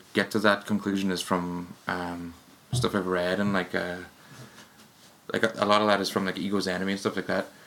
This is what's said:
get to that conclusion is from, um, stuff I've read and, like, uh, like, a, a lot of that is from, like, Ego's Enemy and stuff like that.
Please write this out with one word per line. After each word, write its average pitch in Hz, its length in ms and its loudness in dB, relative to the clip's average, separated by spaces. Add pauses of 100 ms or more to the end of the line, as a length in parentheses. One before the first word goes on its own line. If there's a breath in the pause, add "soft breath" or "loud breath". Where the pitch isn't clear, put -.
(120)
get 101 200 2
to 110 80 2
that 101 260 4
conclusion 98 440 0
is 90 100 -2
from, 87 540 -2 (140)
um, 87 460 -6 (380)
stuff 123 220 0
I've 92 140 2
read 92 320 2
and, 101 120 2
like, 90 220 -2
uh, 87 220 -2 (1400 loud breath)
like, 98 100 2
a, - 160 0
a 104 80 2
lot 104 160 6
of 107 60 4
that 98 120 4
is 95 80 0
from, 95 160 0
like, 92 140 -4
Ego's 95 300 0
Enemy 92 240 0
and 98 80 -2
stuff - 160 -2
like 92 100 -4
that. 95 220 -2 (180 loud breath)